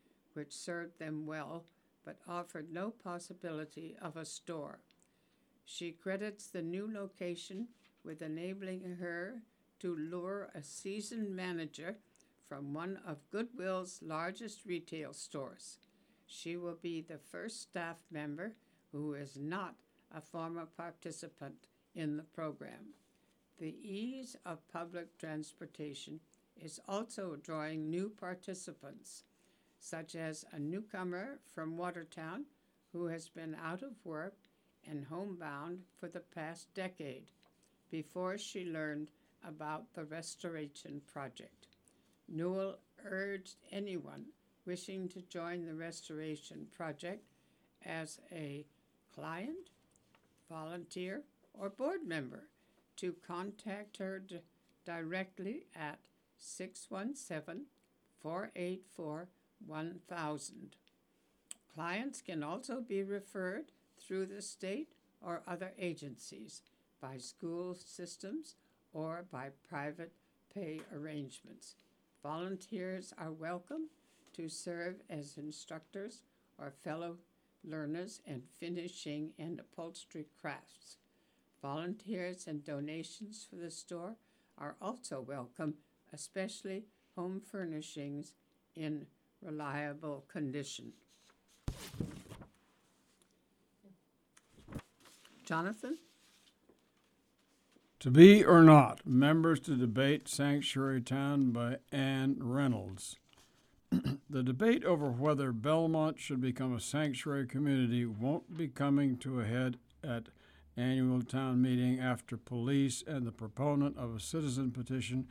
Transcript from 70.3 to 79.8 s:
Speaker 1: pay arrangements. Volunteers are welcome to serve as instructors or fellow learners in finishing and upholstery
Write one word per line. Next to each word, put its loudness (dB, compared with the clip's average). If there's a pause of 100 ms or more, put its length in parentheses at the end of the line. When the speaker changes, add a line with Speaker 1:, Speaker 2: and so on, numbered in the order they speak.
Speaker 1:
pay -8 (140)
arrangements. -12 (480)
Volunteers -6
are -8
welcome -8 (440)
to -8
serve -6 (140)
as -10
instructors -12 (340)
or -12 (100)
fellow -6 (460)
learners -6
in -8 (180)
finishing -6
and -8
upholstery -12 (160)